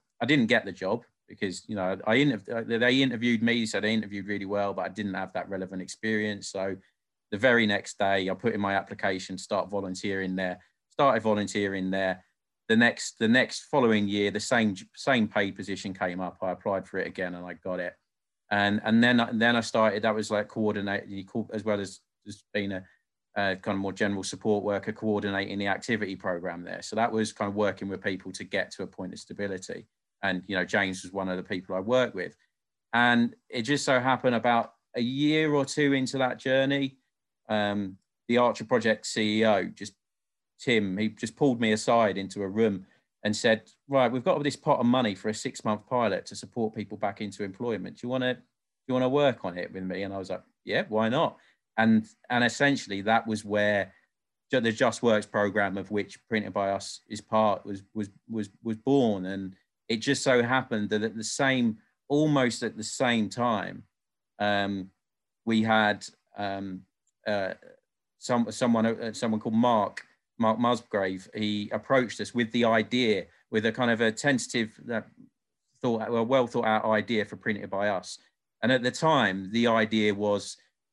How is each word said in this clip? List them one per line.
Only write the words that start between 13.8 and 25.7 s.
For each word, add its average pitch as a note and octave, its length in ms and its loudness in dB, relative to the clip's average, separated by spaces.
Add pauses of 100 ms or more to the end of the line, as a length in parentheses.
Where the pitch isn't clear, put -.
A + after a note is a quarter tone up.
year, G2+ 220 0
the G#2 100 -4
same, A2 340 2 (220)
same A#2 320 0
paid G2+ 260 -2
position F#2+ 380 -8
came F#2 260 -6
up. F2+ 220 -8
I F#2 100 -4
applied F#2+ 340 -4
for - 120 -10
it F2 100 -4
again F2+ 280 -6
and F2 100 -12
I F2+ 80 -12
got F2+ 260 -8
it. F2 140 -8 (580)
And, G2+ 320 4
and A2+ 180 4
then, A#2+ 300 6
then A#2 240 4
I A#2 60 2
started, A2 420 2
that A2 100 2
was, G#2+ 160 -4
like, G#2 200 -2
coordinating, G2+ 760 -4 (280)
as G#2 100 -6
well G#2 160 -2
as G2 220 -10 (260)
just G#2 160 -18 (100)
being G2+ 200 -2
a, F#2 100 -8 (520)
a G2 200 0
kind G2 200 -4
of G2 60 -2
more G2 120 -4
general G2+ 300 -2
support G#2 400 -2
worker, G2+ 280 -2
coordinating G2+ 680 -2
the G2+ 80 -2
activity G2 480 -2